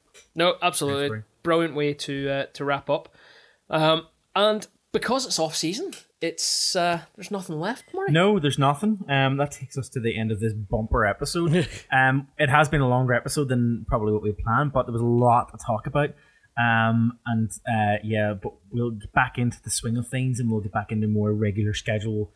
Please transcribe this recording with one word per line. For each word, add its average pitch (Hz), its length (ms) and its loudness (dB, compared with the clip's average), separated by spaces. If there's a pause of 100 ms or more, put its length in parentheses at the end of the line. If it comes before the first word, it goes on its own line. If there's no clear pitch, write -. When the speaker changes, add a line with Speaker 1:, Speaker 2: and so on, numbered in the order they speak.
(360)
Speaker 1:
No, 170 260 2
absolutely. 143 420 0
Speaker 2:
Thanks, 143 80 -2
Brian. 110 140 -8 (180)
Speaker 1:
Brilliant 165 320 2
way 147 200 -2
to, 139 340 -6
uh, 139 240 -4
to 143 120 -8
wrap 139 260 -2
up. - 180 -2 (600)
Um, 160 360 2 (300)
and 214 300 2 (260)
because 220 320 0
it's 156 140 -4
off 156 180 -2
season, 240 380 -4 (260)
it's, - 560 -2
uh, 170 240 0 (160)
there's 196 140 -16
nothing 185 280 -6
left, 202 260 -6 (100)
Marty. 381 180 0
Speaker 2:
No, 190 260 4
there's 143 200 0
nothing. 185 500 0
Um, 135 300 2
that 143 140 -2
takes - 260 -10
us 120 120 -8
to 127 100 -6
the 110 180 0
end 110 140 -2
of 101 80 -4
this 110 120 0
bumper 110 540 0
episode. 160 680 0
Speaker 3:
<laughs> - 200 -8
Speaker 2:
Um, 135 360 4 (100)
it 147 120 2
has 151 180 6
been 151 140 2
a 127 60 2
longer 123 260 2
episode 135 340 -2
than 120 400 0
probably 107 240 0
what 107 100 0
we 107 100 0
planned, 135 400 0
but 127 140 2
there 120 60 -6
was 117 100 -2
a - 20 0
lot 120 480 4
to 110 140 -18
talk 110 200 -2
about. 147 240 0 (480)
Um, 117 680 2
and, 113 240 0 (180)
uh, 107 360 2
yeah, 107 300 0
but 101 180 -8 (180)
we'll 120 220 -2
get 104 200 -12
back 127 260 0
into 120 240 -2
the 107 80 -12
swing 117 260 -2
of 120 120 -4
things, 127 320 -2
and 117 100 0
we'll 110 100 0
get 101 120 -8
back 107 200 -4
into 107 160 0
more 107 240 2
regular 104 420 0
schedule, 107 600 -4